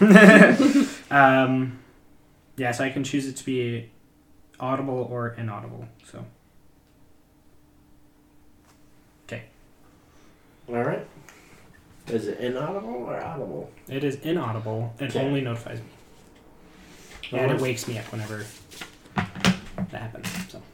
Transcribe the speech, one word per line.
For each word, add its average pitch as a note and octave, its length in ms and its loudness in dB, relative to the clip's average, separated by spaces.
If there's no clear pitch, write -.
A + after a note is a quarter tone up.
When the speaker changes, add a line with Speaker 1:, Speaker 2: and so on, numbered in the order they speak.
Speaker 1:
<laughs> A3 880 10
Um, C3 680 4
yeah, B2 160 -4
so C3 120 -4
I C3 60 -2
can C#3 140 -4
choose C3+ 240 -4
it C3 80 -10
to - 80 -16
be A#2+ 460 -6
audible C3 520 -4
or A#2+ 240 -6
inaudible, A2+ 520 -12
so. A#2 200 -18
Okay. - 180 -14
Speaker 2:
All A#2+ 140 -4
right. D3+ 240 -4
Is A2+ 180 -4
it - 140 -8
inaudible D3+ 540 -8
or - 280 -10
audible? F#2 480 -12
Speaker 1:
It C3+ 160 -8
is C3+ 200 -4
inaudible. A2+ 760 -6
It C3+ 120 -8
Speaker 2:
Okay. A#2 140 -4
Speaker 1:
only C#3 180 -2
notifies A#2 360 -8
me. A2+ 60 -16
Speaker 2:
All A#2+ 60 -4
Speaker 1:
And B2+ 120 0
it D3+ 40 0
Speaker 2:
right. C3 80 -2
Speaker 1:
wakes B2+ 240 -6
me A2+ 120 -8
up A2+ 120 -12
whenever G#2+ 340 -10
that - 840 -6
happens, - 280 -14
so. B2 120 -20